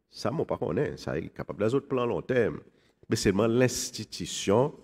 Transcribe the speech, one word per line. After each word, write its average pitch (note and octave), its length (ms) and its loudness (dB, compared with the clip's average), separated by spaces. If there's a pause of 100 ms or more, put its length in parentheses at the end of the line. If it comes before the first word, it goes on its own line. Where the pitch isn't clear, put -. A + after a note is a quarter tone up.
Ça, - 220 -6
moi, D3 140 -4
pas F2 120 -4
connaît. E2+ 400 -2
Ça C2+ 200 -6
est - 120 -6
capable - 340 -8
des A2 100 2
autres C3+ 140 -2
plans B2 180 -2
long F#2+ 160 -2
terme. G#2+ 380 0 (480)
Mais - 80 0
seulement G#2 320 4
l'institution, A#2 1300 2 (100)